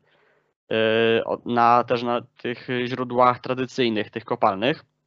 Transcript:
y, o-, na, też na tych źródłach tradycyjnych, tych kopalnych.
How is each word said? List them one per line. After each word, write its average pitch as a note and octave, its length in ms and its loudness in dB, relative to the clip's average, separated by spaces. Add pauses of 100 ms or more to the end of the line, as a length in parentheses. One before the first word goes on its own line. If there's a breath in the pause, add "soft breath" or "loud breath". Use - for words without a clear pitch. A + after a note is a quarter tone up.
(720)
y, A2+ 520 2
o-, - 200 -6
na, A#2+ 400 4
też A#2+ 180 -2
na A#2+ 180 -2 (220)
tych A#2+ 260 -8 (180)
źródłach B2 540 0
tradycyjnych, B2 720 -4
tych A2+ 140 -12
kopalnych. A#2 600 -2 (220)